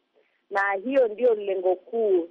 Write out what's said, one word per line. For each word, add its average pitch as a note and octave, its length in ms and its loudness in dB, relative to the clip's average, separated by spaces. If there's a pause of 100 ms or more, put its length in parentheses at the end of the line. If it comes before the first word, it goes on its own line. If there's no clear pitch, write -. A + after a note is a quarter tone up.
(500)
na G3 220 -2 (120)
hiyo C4 240 2
ndio A3+ 260 2
lengo F#3+ 400 -2
kuu F#3+ 560 0